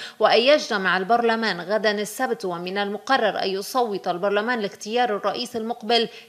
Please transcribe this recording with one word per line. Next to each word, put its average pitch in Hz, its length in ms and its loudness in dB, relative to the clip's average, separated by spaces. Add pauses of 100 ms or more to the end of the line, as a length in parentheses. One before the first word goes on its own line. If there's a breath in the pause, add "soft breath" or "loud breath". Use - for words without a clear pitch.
(180 loud breath)
وأن 220 220 6
يجتمع 233 560 2
البرلمان 226 640 0
غدا 190 300 0
السبت، 214 540 -4
ومن 180 340 -4
المقرر 202 640 0
أن 196 60 -2
يصوت 196 600 -2
البرلمان 202 520 0
لاختيار 214 560 -2
الرئيس 202 400 -4
المقبل 226 520 -2 (200 loud breath)